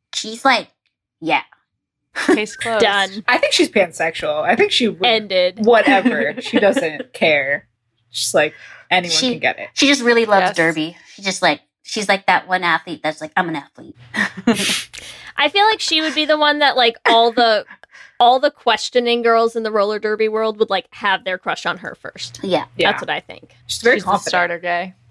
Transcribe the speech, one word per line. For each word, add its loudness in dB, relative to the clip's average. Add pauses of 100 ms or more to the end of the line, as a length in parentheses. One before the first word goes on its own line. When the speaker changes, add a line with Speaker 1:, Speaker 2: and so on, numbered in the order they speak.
(120)
Speaker 1:
she's -8
like, 2 (500)
yeah." -2 (840)
Speaker 2:
Case 0
closed. -2
Speaker 3:
Done. 0
Speaker 4:
I 2
think -2
she's 2
pansexual. -2
I 2
think 2
she 0
would -4
Speaker 3:
Ended. 0
Speaker 4:
whatever. 2
Speaker 3:
<laughs> -10
Speaker 4:
She -6
doesn't 0
care. 0 (420)
She's -6
like, 2 (360)
anyone 0
Speaker 1:
She, 0
Speaker 4:
can -6
get -4
it. -14
Speaker 1:
she 2
just 2
really 4
loves 4
Speaker 2:
Yes. -2
Speaker 1:
Derby. 0 (180)
She -20
just, -6
like, 0 (240)
she's -6
like -2
that 0
one -2
athlete -2
that's -6
like, -12
"I'm -2
an -6
athlete." -16 (100)
<laughs> -16 (1200)
Speaker 3:
I 2
feel 4
like 2
she 0
would -2
be 0
the 2
one 2
that, 2
like, 2 (100)
all 4
the, 2 (560)
all 6
the 2
questioning 0
girls 2
in -4
the -4
roller 0
derby -2
world -2
would, 2
like, -2
have -2
their -4
crush -6
on -4
her -12
first. -16
Speaker 1:
Yeah. -2 (140)
Speaker 4:
Yeah. 2
Speaker 3:
That's -6
what -8
I -4
think. -18 (140)
Speaker 4:
She's -8
very 4
Speaker 2:
She's -8
Speaker 4:
confident. 0
Speaker 2:
the -8
starter 0
gay. -4 (180)